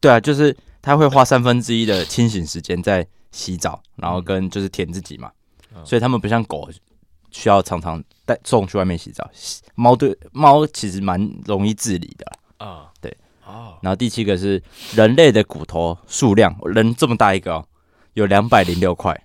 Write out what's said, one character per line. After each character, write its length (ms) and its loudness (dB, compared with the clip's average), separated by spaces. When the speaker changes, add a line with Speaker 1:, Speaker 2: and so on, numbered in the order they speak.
Speaker 1:
对 100 6
啊， 80 6
就 140 -2
是 220 2
它 160 2
会 100 6
花 160 6
三 180 4
分 200 2
之 120 -4
一 120 0
的 180 0
清 240 0
醒 180 -2
时 160 -10
间 220 -6
在 220 0
洗 240 -10
澡， 260 -8
然 140 -6
后 100 -4
跟 280 -4
就 120 -8
是 80 -4
舔 220 -8
自 80 -8
己 180 -16
嘛， 140 -18
Speaker 2:
嗯。 100 -20
Speaker 1:
所 100 -2
以 40 4
它 80 0
们 120 0
不 80 -6
像 180 0
狗 240 -10
需 160 -6
要 140 6
常 180 -6
常 240 -8
带， 180 -2
送 220 0
去 120 -6
外 80 0
面 120 -2
洗 140 -14
澡。 180 -14
猫 200 6
对， 220 -2
猫 360 4
其 220 -8
实 120 -6
蛮 280 -2
容 220 -2
易 60 -2
自 240 -4
理 200 -10
的 80 -18
啦。 420 -20
Speaker 2:
啊。 240 -20
Speaker 1:
对。 140 -16
Speaker 2:
哦。 360 -20
Speaker 1:
然 100 -4
后 40 0
第 140 -4
七 140 -6
个 140 0
是 260 -2
人 240 4
类 140 8
的 120 4
骨 220 -8
头 300 -4
数 260 0
量， 300 4
人 320 0
这 120 -2
么 100 -4
大 180 2
一 60 -2
个 140 -8
哦， 120 -12
有 120 0
两 220 2
百 160 4
零 160 -2
六 160 0
块 300 -6